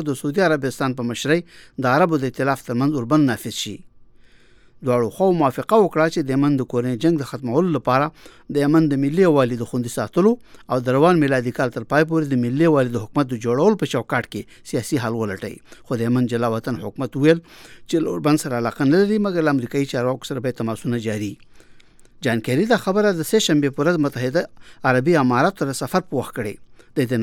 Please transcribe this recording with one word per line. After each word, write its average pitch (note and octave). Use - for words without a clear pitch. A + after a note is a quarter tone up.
د C#3
سعودي D3
عربستان C3+
په A#2+
مشرۍ D3
د -
عربو D#3+
د C3
ائتلاف C3+
ترمنځ C3
اوربند C#3
نافذ G#2+
شي. G#2+
دواړو B2
خواو F#3+
موافقه D3
وکړه D#3+
چې C#3+
د C3
یمن C#3+
د B2+
کورني B2
جنگ E3
د -
ختمولو C3+
لپاره C3+
د C#3+
یمن D#3
د C#3
ملي D#3
یووالي C3
د A#2
خوندي B2
ساتلو F3
او B2+
د B2+
روان E3
میلادي B2+
کال B2+
تر A2+
پای D#3+
پورې D#3
د B2
ملي C#3
یووالي C3
د A2
حکومت C#3
د A2+
جوړولو D#3
په C3+
چوکاټ A#2+
کې -
سیاسي B2+
حل A2+
ولټوي. G#2
خو A#2
د A#2
یمن B2
جلا A#2
وطن A2+
حکومت B2
ویل D#3+
چې -
له F3
اوربند D3+
سره B2
علاقه C3+
نه F#3+
لري، G#3+
مګر F3
له D3
امریکایي C3+
چارواکو B2+
سره C3
به A#2+
تماسونه A2+
جاري. G#2
جان A#2
کیری C3+
دا A#3
خبره G#3
د D#3+
سه A3
شنبې C#3+
په C#3+
ورځ F3
متحده C3+
عربي C3
اماراتو B2+
ته C#3
د C3
سفر F3+
په -
وخت -
کړی. G#2+
د B2+
دې B2